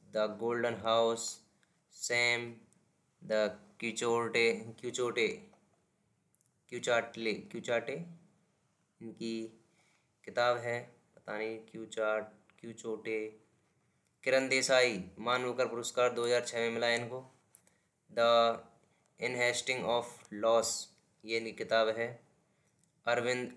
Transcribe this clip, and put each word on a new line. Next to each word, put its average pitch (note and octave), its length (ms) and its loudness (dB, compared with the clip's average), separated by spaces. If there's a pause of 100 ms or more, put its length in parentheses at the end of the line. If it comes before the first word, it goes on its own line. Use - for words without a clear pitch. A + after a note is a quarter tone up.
(140)
The G#2+ 140 2 (100)
Golden A#2 460 0
House, A2+ 420 4 (680)
Sam, A#2+ 580 0 (680)
The G#2+ 200 0 (400)
Quixote, A#2 680 0 (320)
क्यूचोटे, A#2+ 480 -2 (1400)
क्यूचाटले, A2+ 640 0 (180)
क्यूचाटे A#2 420 -2
इनकी - 1400 -12 (880)
किताब A#2+ 340 2
है, A#2+ 220 -4 (360)
पता G#2+ 220 -10
नहीं A2 200 -6 (120)
क्यूचाट, G#2+ 640 -4 (260)
क्यूचोटे। A2+ 560 -8 (1080)
किरण C3 260 2
देसाई, B2+ 540 4 (160)
मान B2 240 0
बुकर B2 240 0
पुरस्कार A#2 460 0
दो A#2+ 120 -2
हज़ार A#2+ 200 2
छः A#2+ 140 -4
में A#2 100 0
मिला A#2 180 -2
है A#2 120 2
इनको। B2 240 -8 (880)
The A#2 480 4 (600)
Inheriting B2 760 0
of A#2+ 160 -2 (320)
Loss, A2+ 300 4 (500)
ये A2+ 140 -2
इनकी A2+ 160 -4
किताब A2 440 2
है। A#2 140 -2 (960)
अरविंद A#2+ 520 0